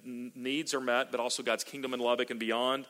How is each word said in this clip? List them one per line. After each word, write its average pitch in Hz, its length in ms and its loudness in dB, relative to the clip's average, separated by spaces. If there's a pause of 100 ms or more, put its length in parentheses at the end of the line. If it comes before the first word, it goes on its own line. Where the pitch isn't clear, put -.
n-, 123 300 -8
needs 135 380 -2
are 135 80 0
met, 127 300 2
but 120 80 0
also 127 240 -2
God's 113 200 2
kingdom 131 300 -6
in 123 80 -2
Lubbock 120 280 4
and 117 100 -4
beyond 123 500 2